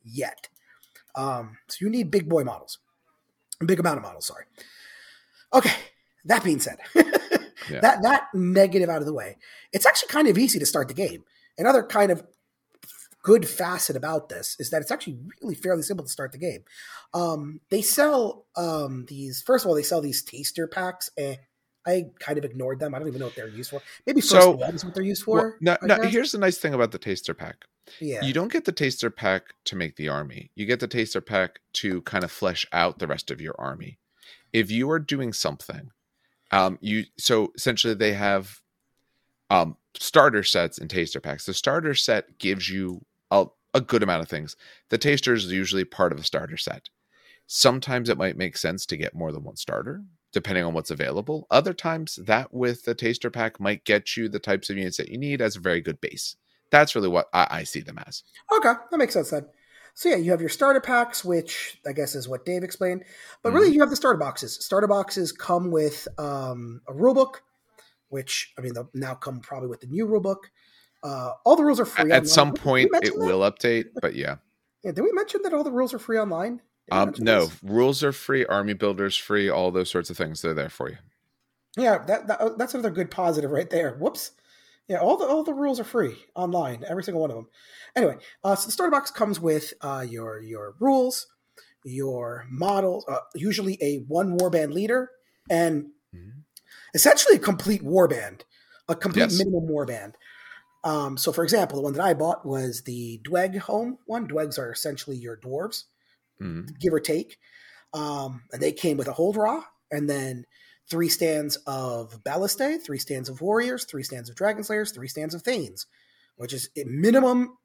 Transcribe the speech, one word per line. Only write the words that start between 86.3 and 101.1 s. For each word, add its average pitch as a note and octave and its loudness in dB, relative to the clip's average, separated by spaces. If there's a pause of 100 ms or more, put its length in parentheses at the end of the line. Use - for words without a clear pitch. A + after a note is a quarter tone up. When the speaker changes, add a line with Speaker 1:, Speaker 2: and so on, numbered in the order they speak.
Speaker 1:
online, E3+ -4
every F3+ -6
single E3+ -4
one D3+ 0
of A2+ -8
them. A#2 -14 (460)
Anyway, F3 2 (260)
uh, G3 2
so - -4
the A3 -8
starter F4+ 0
box C#4 0
comes G3+ -2
with, D#3 -2 (100)
uh, C#3 -6
your, A2+ -10
your G#2+ -12
rules, B3+ 2 (560)
your B2 -6
models, F#3+ 0
uh, C3 -4 (180)
usually F#3+ -2
a C#3+ 0 (100)
one F3 0
warband E3 2
leader, A#3 0 (380)
and E3 2 (280)
Speaker 3:
Mm-hmm. G#2 -18 (540)
Speaker 1:
essentially C5+ 8
a - -2
complete G3 0
warband, D#3 2 (480)
a E3 -2
complete G3+ 2
Speaker 3:
Yes. F3 0
Speaker 1:
minimum F3+ 0
warband. B2 -6 (680)
Um, D3 -2